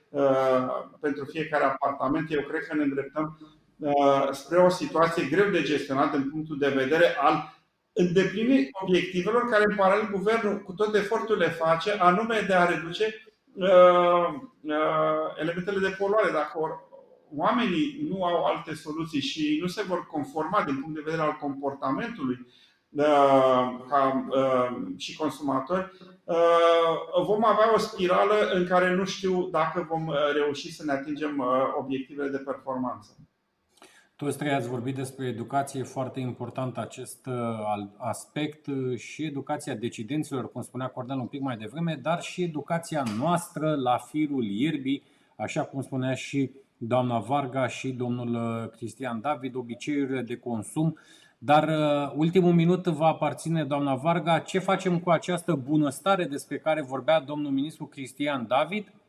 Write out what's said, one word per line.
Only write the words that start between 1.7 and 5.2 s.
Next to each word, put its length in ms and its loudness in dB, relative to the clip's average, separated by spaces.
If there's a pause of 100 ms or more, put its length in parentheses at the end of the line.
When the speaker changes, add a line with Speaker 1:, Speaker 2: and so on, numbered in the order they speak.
Speaker 1:
eu 80 0
cred 260 -6
că 80 -8
ne 80 0
îndreptăm, 560 -4 (400)
uh, 520 4
spre 280 0
o 100 8
situație 600 2